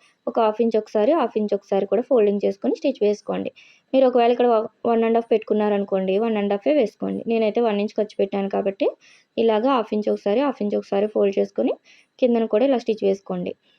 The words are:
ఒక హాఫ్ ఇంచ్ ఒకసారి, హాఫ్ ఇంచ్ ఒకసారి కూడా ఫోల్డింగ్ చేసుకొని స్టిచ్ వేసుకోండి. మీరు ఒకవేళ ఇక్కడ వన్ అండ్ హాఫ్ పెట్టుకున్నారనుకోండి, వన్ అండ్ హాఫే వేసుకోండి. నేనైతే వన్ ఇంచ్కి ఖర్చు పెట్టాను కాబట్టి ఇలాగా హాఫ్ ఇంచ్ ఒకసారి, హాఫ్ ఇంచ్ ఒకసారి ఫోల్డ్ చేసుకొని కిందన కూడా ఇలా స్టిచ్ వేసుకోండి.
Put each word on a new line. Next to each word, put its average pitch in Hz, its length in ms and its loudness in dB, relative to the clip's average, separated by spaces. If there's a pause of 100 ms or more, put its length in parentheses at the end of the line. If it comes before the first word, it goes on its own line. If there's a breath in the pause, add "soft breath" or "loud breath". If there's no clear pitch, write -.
(280 soft breath)
ఒక 240 120 -6
హాఫ్ 220 220 2
ఇంచ్ 226 160 0
ఒకసారి, 214 340 0
హాఫ్ 302 260 0
ఇంచ్ 208 160 -2
ఒకసారి 196 320 -2
కూడా 220 180 0
ఫోల్డింగ్ 208 380 2
చేసుకొని 202 340 -2
స్టిచ్ - 260 -4
వేసుకోండి. 202 480 -2 (440 soft breath)
మీరు 269 120 4
ఒకవేళ 247 260 4
ఇక్కడ 240 160 2 (360)
వన్ 226 200 0
అండ్ 226 140 2
హాఫ్ 233 120 -2
పెట్టుకున్నారనుకోండి, 202 880 0
వన్ 226 180 -2
అండ్ 202 160 0
హాఫే 233 200 0
వేసుకోండి. 202 540 -2
నేనైతే 226 340 0
వన్ 214 180 0
ఇంచ్కి 208 180 -4
ఖర్చు 214 200 -4
పెట్టాను 196 320 -2
కాబట్టి 196 380 -2 (500 soft breath)
ఇలాగా 226 340 2
హాఫ్ 233 220 0
ఇంచ్ 214 160 -2
ఒకసారి, 208 320 0
హాఫ్ 277 200 -2
ఇంచ్ 208 160 -2
ఒకసారి 202 320 -2
ఫోల్డ్ 202 260 0
చేసుకొని 220 380 -2 (460 soft breath)
కిందన 233 260 2
కూడా 220 200 2
ఇలా 262 140 2
స్టిచ్ 220 240 -4
వేసుకోండి. 190 500 -4 (260)